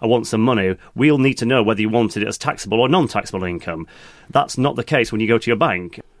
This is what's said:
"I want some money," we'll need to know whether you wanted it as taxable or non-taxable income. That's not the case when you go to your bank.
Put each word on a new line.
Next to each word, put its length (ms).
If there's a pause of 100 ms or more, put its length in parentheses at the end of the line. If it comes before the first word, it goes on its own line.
"I 60
want 200
some 140
money," 340 (200)
we'll 220
need 180
to 100
know 180
whether 180
you 80
wanted 340
it 40
as 100
taxable 440
or 80
non-taxable 540
income. 440 (420)
That's 280
not 180
the 80
case 280
when 100
you 60
go 100
to 120
your 80
bank. 440 (180)